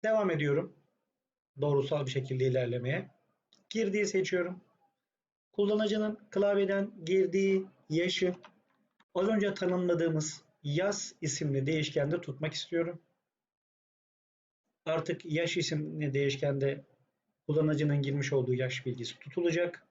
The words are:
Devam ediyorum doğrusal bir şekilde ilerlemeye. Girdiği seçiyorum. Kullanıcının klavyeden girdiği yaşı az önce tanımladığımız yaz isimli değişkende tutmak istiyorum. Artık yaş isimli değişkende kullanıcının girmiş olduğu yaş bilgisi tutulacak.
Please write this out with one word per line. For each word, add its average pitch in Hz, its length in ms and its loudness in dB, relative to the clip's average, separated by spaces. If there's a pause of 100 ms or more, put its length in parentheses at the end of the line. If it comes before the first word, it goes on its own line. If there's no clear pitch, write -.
Devam 214 280 2
ediyorum 147 440 0 (840)
doğrusal 143 440 2
bir 131 60 -6
şekilde 131 340 -2
ilerlemeye. 127 640 -2 (600)
Girdiği 208 360 0
seçiyorum. 185 560 0 (920)
Kullanıcının 214 680 0 (100)
klavyeden 196 640 2 (140)
girdiği 190 600 2 (240)
yaşı 180 460 0 (800)
az 185 120 2
önce 208 260 2
tanımladığımız 170 880 0 (200)
yaz 170 580 -2
isimli 139 440 -2
değişkende 156 560 0
tutmak 156 320 -8
istiyorum. 170 480 -4 (1800)
Artık 160 400 -4
yaş 165 320 0
isimli 151 560 -4
değişkende 139 720 0 (640)
kullanıcının 151 540 2
girmiş 139 320 -2
olduğu 127 200 2
yaş 127 320 -2
bilgisi 120 340 -6
tutulacak. 170 720 -2